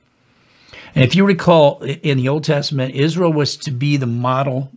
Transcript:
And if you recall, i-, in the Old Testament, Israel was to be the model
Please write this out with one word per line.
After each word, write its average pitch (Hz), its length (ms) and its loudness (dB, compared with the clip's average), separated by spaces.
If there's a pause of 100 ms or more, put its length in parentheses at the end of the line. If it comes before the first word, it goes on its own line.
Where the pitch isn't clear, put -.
(920)
And 131 100 2
if 127 120 2
you 196 100 4
recall, 170 560 4
i-, 139 220 -8
in 139 160 0
the 127 100 -2
Old 147 140 -4
Testament, 139 500 -2
Israel 160 400 0
was 147 240 -2
to - 140 -8
be 143 260 0
the 131 80 -2
model 127 720 -2